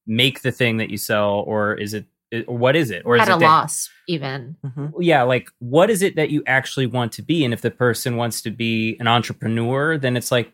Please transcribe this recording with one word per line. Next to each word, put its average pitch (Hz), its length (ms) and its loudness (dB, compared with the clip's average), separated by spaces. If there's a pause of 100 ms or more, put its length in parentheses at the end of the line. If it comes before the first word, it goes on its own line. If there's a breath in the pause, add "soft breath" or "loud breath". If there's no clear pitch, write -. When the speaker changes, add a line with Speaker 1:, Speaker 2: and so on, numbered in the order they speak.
Speaker 1:
make 123 360 0
the 127 100 -2
thing 117 260 2
that 113 140 -2
you 104 60 -6
sell? 104 500 0
Or 107 260 -2
is 104 220 -8
it, 101 100 -8 (260)
it, 117 160 -6
what 123 280 2
is 143 160 0
it? 90 140 -8
Or 240 100 4
is 226 80 6
Speaker 2:
At 202 60 2
Speaker 1:
it 180 60 4
Speaker 2:
a 165 40 2
Speaker 1:
that 165 60 6
Speaker 2:
loss, 156 440 2 (180)
even. 139 560 -6
Speaker 3:
Mm-hmm. 143 380 -8
Speaker 1:
Yeah, 156 220 4
like, 127 260 0 (100)
what 151 300 4
is 190 140 0
it 190 120 0
that 156 140 2
you 147 160 -2
actually 131 400 0
want 120 280 -2
to - 100 -12
be? 160 200 0
And 120 100 0
if - 80 -6
the 117 100 0
person 120 460 0
wants 117 260 -4
to 110 80 -6
be 113 480 -2
an 117 80 -2
entrepreneur, 120 920 0
then 127 180 -2
it's - 160 -4
like, 123 220 0